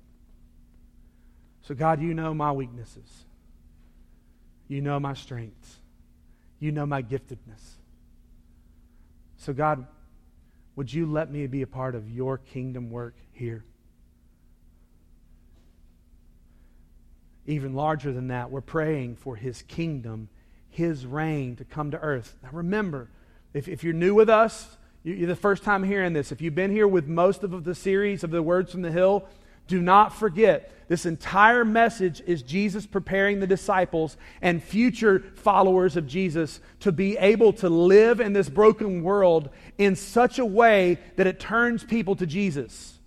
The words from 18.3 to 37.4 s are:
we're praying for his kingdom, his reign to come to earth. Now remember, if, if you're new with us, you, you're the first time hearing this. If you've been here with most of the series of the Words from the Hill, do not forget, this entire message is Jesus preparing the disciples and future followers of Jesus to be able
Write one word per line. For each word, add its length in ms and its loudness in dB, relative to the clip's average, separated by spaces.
we're 100 -8
praying 560 -6
for 180 -14
his 280 -12
kingdom, 680 -8
his 360 -4
reign 520 -6
to 80 -16
come 260 -8
to 80 -8
earth. 420 -6
Now 120 -20
remember, 560 -6
if, 140 -8
if 160 -12
you're 100 -2
new 220 2
with 140 8
us, 480 2
you, 120 -8
you're 120 -2
the 80 -2
first 280 -2
time 200 0
hearing 300 -2
this. 180 -4
If 100 -10
you've 140 -6
been 160 0
here 160 4
with 200 2
most 360 2
of 200 -8
the 120 -6
series 480 -2
of 60 -6
the 140 -2
Words 280 0
from 120 -8
the 80 -6
Hill, 360 2
do 140 -2
not 320 6
forget, 580 2
this 180 -2
entire 600 4
message 600 0
is 160 -2
Jesus 420 -4
preparing 540 -2
the 80 -2
disciples 680 0
and 200 2
future 600 2
followers 600 4
of 100 -2
Jesus 540 -4
to 100 0
be 260 -2
able 360 6